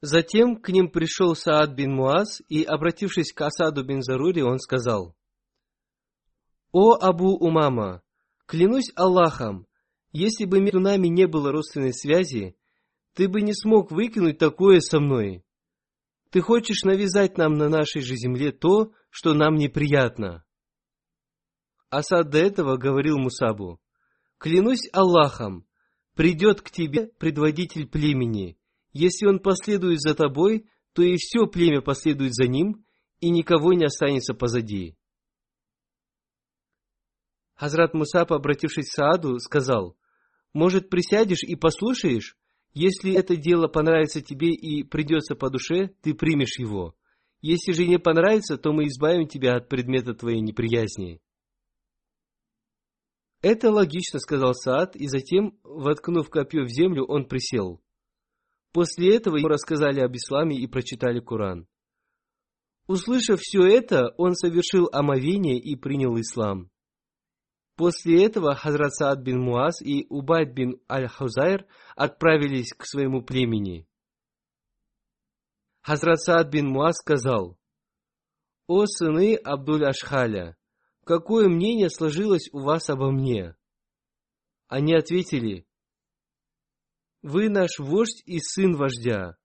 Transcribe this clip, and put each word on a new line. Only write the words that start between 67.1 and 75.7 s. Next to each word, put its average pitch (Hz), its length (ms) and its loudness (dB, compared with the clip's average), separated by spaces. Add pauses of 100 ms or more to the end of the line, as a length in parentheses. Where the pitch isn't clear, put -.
После 170 500 2
этого 170 280 0
Хазрат 147 400 -2
Саад 139 280 -2
бин 127 180 -2
Муаз 127 400 -2
и 143 300 -4
Убайд 143 420 -2
бин 127 360 -6
Аль-Хузайр 135 800 -2 (300)
отправились 143 800 0
к - 100 -20
своему 135 380 -4
племени. 110 640 -4 (1900)